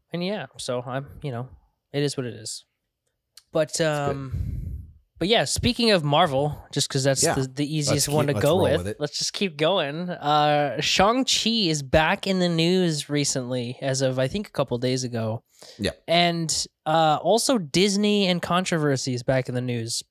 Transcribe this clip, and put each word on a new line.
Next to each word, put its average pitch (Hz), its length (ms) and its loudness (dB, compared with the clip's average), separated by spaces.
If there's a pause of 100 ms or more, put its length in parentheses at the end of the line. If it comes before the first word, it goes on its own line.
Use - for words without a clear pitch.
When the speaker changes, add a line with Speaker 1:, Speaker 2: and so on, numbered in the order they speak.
(120)
Speaker 1:
and 175 120 -4
yeah, 185 220 -6 (120)
so 123 280 -6
I'm, 135 200 -6 (160)
you 143 100 -6
know, 120 160 -8 (440)
it 143 120 -2
is 143 120 -4
what 131 100 -4
it 110 80 -10
is. 110 300 -14 (880)
But, 156 180 0
Speaker 2:
It's - 80 -4
good. 165 80 2
Speaker 1:
um, 139 640 -4 (640)
but 165 100 -2
yeah, 208 160 4
speaking 233 460 0
of 175 140 4
Marvel, 147 520 2 (160)
just - 160 -2
'cause 131 140 -2
that's 135 220 2
Speaker 2:
Yeah. 160 100 2
Speaker 1:
the, 135 140 -2
the 143 180 -4 (100)
easiest - 300 0
Speaker 2:
Let's 143 80 -2
Speaker 1:
one 147 120 2
Speaker 2:
keep, - 20 0
Speaker 1:
to 143 80 0
Speaker 2:
let's - 80 0
Speaker 1:
go 143 120 4
Speaker 2:
roll 185 60 2
Speaker 1:
with. 139 160 2
Speaker 2:
with 90 100 -6
it. - 120 -6
Speaker 1:
Let's - 180 -6
just - 140 -4
keep 180 240 -4
going. 160 540 -2
Uh, 147 720 2
Shang-Chi 220 720 2
is 165 320 0
back 156 460 2
in 190 100 0
the 180 100 2
news 165 600 2
recently, 127 720 -2
as 135 220 -2
of, 131 180 2
I 131 80 2
think, 208 180 -6
a - 60 -20
couple 127 260 -2
days 127 260 0
ago. 113 380 -4 (360)
Speaker 2:
Yeah. 98 140 -2 (140)
Speaker 1:
And, 170 600 0 (180)
uh, 156 380 4
also 226 360 2
Disney 202 720 2
and 175 140 0
controversy 151 720 0
is 120 100 -6
back 131 240 0
in 123 80 -6
the 123 60 -2
news, 120 480 -4